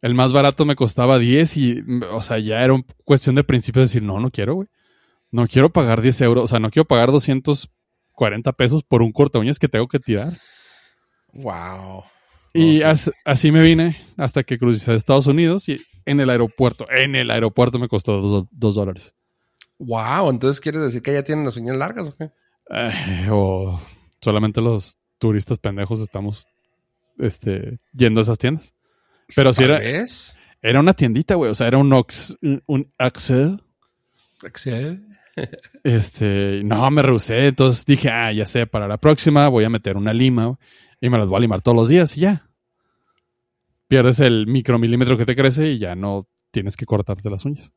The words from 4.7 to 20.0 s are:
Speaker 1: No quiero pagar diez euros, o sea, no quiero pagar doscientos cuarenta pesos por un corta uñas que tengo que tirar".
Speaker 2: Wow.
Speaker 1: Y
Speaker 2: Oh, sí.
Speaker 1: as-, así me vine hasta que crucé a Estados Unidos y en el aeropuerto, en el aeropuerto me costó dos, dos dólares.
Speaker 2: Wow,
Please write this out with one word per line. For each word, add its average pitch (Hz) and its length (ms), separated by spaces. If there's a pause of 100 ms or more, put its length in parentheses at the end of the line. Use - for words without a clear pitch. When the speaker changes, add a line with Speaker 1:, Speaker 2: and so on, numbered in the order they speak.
Speaker 1:
No 120 160
quiero 135 240
pagar 113 300
diez 127 180
euros, 120 240
o - 20
sea, 120 140
no 110 100
quiero 156 160
pagar 120 240
doscientos 139 600 (420)
cuarenta 113 400
pesos 131 320
por 123 180
un 117 100
corta 139 260
uñas 120 200
que - 100
tengo 117 200
que 143 100
tirar". 123 360 (960)
Speaker 2:
Wow. 95 720 (520)
Speaker 1:
Y 165 140
Speaker 2:
Oh, 156 60
sí. 156 80
Speaker 1:
as-, 156 280 (120)
así 147 280
me 160 100
vine 165 360 (180)
hasta 135 280
que 123 140
crucé 117 340
a - 20
Estados 135 320
Unidos 165 420
y 143 160 (220)
en 143 140
el 131 100
aeropuerto, 120 600
en 131 260
el 123 140
aeropuerto 113 480
me 120 100
costó 101 320
dos, 101 320
dos 110 240
dólares. 95 380 (640)
Speaker 2:
Wow, 123 520